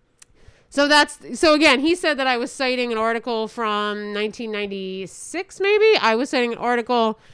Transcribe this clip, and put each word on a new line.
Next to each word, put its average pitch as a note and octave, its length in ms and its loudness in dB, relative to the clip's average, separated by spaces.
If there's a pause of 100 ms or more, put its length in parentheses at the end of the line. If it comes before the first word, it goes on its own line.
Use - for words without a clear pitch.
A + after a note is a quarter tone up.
(680)
so C#4+ 180 2
that's, D4 520 0
so D#4 140 6
again, D4 260 4
he D#4+ 160 2
said D#4+ 240 -2
that C4+ 80 -2
I B3+ 100 2
was A#3+ 140 -6
citing B3+ 400 -2
an A3+ 60 -2
article A3+ 500 -2
from G#3 640 -4
nineteen G#3+ 380 -6
ninety-six, G3 1080 -10
maybe. G#4 420 4
I A3 140 4
was B3+ 140 -2
citing A#3+ 220 0
an A#3 80 -8
article A#3 600 0 (140)